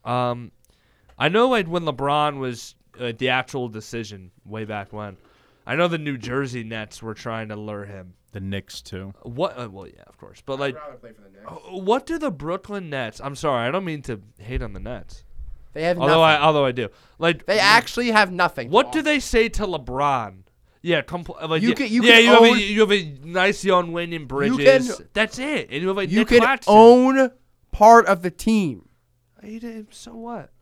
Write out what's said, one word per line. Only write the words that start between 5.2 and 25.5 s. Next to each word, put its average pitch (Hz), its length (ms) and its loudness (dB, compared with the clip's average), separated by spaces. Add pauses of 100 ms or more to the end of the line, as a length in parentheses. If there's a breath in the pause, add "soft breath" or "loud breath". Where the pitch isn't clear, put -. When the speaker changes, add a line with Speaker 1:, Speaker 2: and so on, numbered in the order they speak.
Speaker 1:
I 131 100 -6
know 170 100 0
the 165 120 -4
New 147 180 -8
Jersey 123 480 -8
Nets 110 380 -14
were 113 100 -12
trying 113 360 -10
to 104 80 -12
lure 104 280 -12
him. 95 300 -18 (180)
Speaker 2:
The 104 80 -12
Knicks, 98 400 -10
too. 95 320 -14 (100)
Speaker 1:
What? 127 360 -8
Uh, 120 120 -12
well, 95 160 -20
yeah, - 200 -20
of - 100 -20
course. - 300 -20
But, 135 80 -8
Speaker 3:
I'd 135 60 -10
Speaker 1:
like, 139 160 -6
Speaker 3:
rather 139 200 -18
play 117 160 -20
for 104 80 -20
the 98 80 -20
Knicks. 98 180 -20
Speaker 1:
uh, 180 300 -16
what 214 300 -2
do 226 100 -8
the 202 140 -6
Brooklyn 175 580 -10
Nets, 127 340 -10
I'm 139 140 -12
sorry, 127 320 -2
I - 20 -2
don't 190 140 -4
mean 156 180 -8
to 107 200 -10 (160)
hate 127 240 -8
on 107 100 -12
the 95 80 -14
Nets. 110 440 -14 (500)
Speaker 3:
They 151 80 -6
have 175 160 0
Speaker 1:
Although 156 240 4
Speaker 3:
nothing. 151 200 4
Speaker 1:
I, 151 40 4
although 151 180 4
I 127 80 0
do. 120 160 -6 (300)
Like, 165 260 -2
Speaker 3:
They 208 140 0
actually 233 540 2
have 208 200 2
nothing 160 360 -2
to 143 40 -4
Speaker 1:
what - 200 2
do 311 80 -2
Speaker 3:
offer. 277 40 -8
Speaker 1:
they 302 160 0
say 240 300 0
to 208 160 -4
LeBron? 127 800 -4 (380)
Yeah, 165 200 -2
compl-, 165 440 -12
like, 160 140 0
Speaker 3:
You 233 100 2
Speaker 1:
yeah, 226 40 0
Speaker 3:
can, 254 180 -4
you 233 120 2
Speaker 1:
yeah, 233 100 8
Speaker 3:
can 226 100 8
Speaker 1:
you 240 60 6
have 233 120 10
Speaker 3:
own 233 140 6
Speaker 1:
a, 214 40 0
you 208 200 -2
have 214 120 4
a 196 120 0 (180)
nice 185 420 -2
young 180 280 0
Wayne 170 200 -8
Speaker 3:
You 160 120 -10
Speaker 1:
Bridges. 233 720 2
Speaker 3:
can - 160 -20
Speaker 1:
That's 220 260 -4
it. 262 320 -6